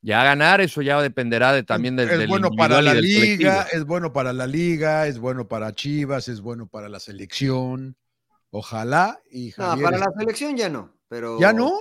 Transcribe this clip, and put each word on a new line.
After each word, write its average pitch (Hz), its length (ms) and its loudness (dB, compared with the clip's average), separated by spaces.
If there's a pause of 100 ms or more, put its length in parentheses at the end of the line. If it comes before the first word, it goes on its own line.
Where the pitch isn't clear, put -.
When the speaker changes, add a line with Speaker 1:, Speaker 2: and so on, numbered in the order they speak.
Speaker 1:
Ya 110 220 2
ganar, 151 380 6
eso 151 180 -2
ya 143 220 2
dependerá 123 500 2
de, 135 100 2
también 123 360 -2
Speaker 2:
Es, 123 80 2
Speaker 1:
del, 135 80 2
Speaker 2:
es 165 60 2
Speaker 1:
del - 80 0
Speaker 2:
bueno 190 280 2
para 151 220 4
Speaker 1:
individual 147 60 4
Speaker 2:
la 147 80 4
Speaker 1:
y - 20 4 (160)
del 214 100 4
colectivo. 196 300 4
Speaker 2:
liga, 196 200 2
es 160 140 -2
bueno 165 300 -4
para 127 180 -2
la 127 140 -4
liga, 156 600 0
es 131 120 -6
bueno 127 300 -6
para 110 260 -6
Chivas, 143 540 -4
es 110 120 -10
bueno 113 280 -12
para 104 200 -16
la 98 120 -16
selección. 127 960 -6 (540)
Ojalá 120 720 -2 (100)
y 123 180 -12 (100)
Speaker 3:
No, 196 80 -4
Speaker 2:
Javier 151 180 0
Speaker 3:
para 175 140 2
la 196 80 -2
Speaker 2:
esté 196 140 -6
Speaker 3:
selección 254 360 -4
ya 214 140 -2
no, 107 240 -10 (140)
pero 117 300 -6
Speaker 2:
¿Ya 196 140 6
no? 247 280 0